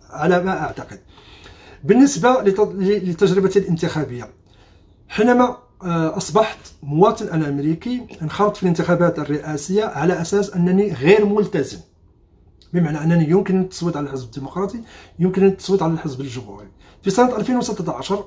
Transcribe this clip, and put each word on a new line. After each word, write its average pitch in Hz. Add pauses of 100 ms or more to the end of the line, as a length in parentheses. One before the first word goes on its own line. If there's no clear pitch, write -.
على 175
ما 175
أعتقد. - (840)
بالنسبة 247
لت-، 196
ل-، 185
لتجربتي 190
الانتخابية، 156 (760)
حينما، 247 (260)
آه، 165
أصبحت 202 (260)
مواطن 160
أمريكي، 165 (140)
انخرطت 208
في -
الانتخابات 170
الرئاسية 151
على 170
أساس 202
أنني 185
غير 190
ملتزم، 185 (920)
بمعنى 156
أنني 160
يمكن 190
التصويت 170
على 147
الحزب 135
الديمقراطي، 180 (380)
يمكن 185
التصويت 190
على 165
الحزب 139
الجمهوري. 127 (340)
في 196
سنة 240
ألفين 247
وستة 180
عشر 202